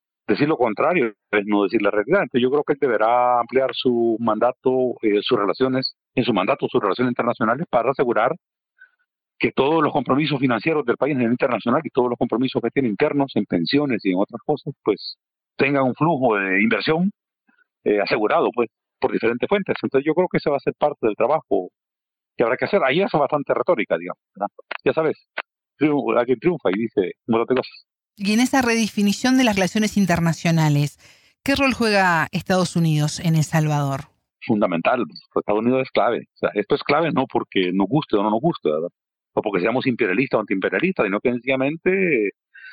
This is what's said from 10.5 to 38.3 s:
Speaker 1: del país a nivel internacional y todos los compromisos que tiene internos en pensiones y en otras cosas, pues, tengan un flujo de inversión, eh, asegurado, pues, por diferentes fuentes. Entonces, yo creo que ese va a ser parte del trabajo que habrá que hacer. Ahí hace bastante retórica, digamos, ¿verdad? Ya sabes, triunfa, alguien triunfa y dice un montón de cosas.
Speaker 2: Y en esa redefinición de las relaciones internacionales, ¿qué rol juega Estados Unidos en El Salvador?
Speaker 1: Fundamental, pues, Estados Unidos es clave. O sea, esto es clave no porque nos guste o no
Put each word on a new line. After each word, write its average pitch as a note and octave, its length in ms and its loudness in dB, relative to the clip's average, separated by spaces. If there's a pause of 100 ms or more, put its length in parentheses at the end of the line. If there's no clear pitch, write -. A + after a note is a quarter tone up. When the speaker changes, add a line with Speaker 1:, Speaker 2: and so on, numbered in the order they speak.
Speaker 1:
del A#2 100 2
país C#3 200 0
a - 20 -2
nivel A#2 140 2
internacional A#2+ 500 0
y B2 80 -8
todos B2 180 0
los A#2+ 80 -4
compromisos B2 460 -2
que A#2 80 -2
tiene C3 180 0
internos C#3 460 0
en G#2 100 0
pensiones A#2 600 0
y F#2+ 80 0
en F2+ 60 0
otras A2 280 -2
cosas, D3 260 -4 (120)
pues, - 320 -4 (400)
tengan C#3 260 2
un B2+ 120 0
flujo C3 420 2
de F#2+ 260 2
inversión, D3 480 2 (720)
eh, G#2 180 2
asegurado, A2 540 0
pues, A#2 160 0 (300)
por B2 100 0
diferentes A2+ 380 -2
fuentes. G3 340 -2
Entonces, C3+ 240 0
yo D#3 80 0
creo F3+ 160 0
que E3 80 0
ese - 120 -4
va C#3 60 0
a - 40 -2
ser - 180 -4
parte C#3+ 280 -2
del G#2 100 0
trabajo A2 520 0 (680)
que A#2+ 80 2
habrá A#2+ 120 0
que - 80 -4
hacer. G3 200 2
Ahí C#3+ 180 2
hace F3+ 160 0
bastante C#3+ 340 0
retórica, A2+ 460 0
digamos, F2 240 -12 (120)
¿verdad? G2+ 140 -6 (360)
Ya C3+ 80 2
sabes, D#3 340 -2 (500)
triunfa, B2+ 440 0
alguien A#2+ 180 0
triunfa D3+ 320 0
y G#2 120 -2
dice A2 180 -4 (260)
un A2+ 100 0
montón A#2 200 0
de B2+ 40 0
cosas. - 260 -10 (300)
Speaker 2:
Y G3+ 160 -2
en A3 80 2
esa B3+ 220 2
redefinición A3+ 720 0
de C4 80 4
las G#3 120 2
relaciones G3+ 400 0
internacionales, E3 1000 2 (480)
¿qué C#4 120 0
rol C4+ 180 2
juega F#3+ 560 2
Estados F#3 460 0
Unidos D3+ 420 0
en E3 160 0
El D#3 80 4
Salvador? D3 600 0 (440)
Speaker 1:
Fundamental, G#2+ 600 0
pues, - 340 -6
Estados G#2 180 0
Unidos B2+ 220 0
es C3 80 -8
clave. G#2 440 0
O - 20 -20
sea, - 180 -4
esto G2+ 220 -2
es - 80 -2
clave D3+ 280 0
no C3+ 140 0
porque F2+ 480 -2
nos G2 140 0
guste C3 280 0
o G2 60 2
no G#2+ 80 0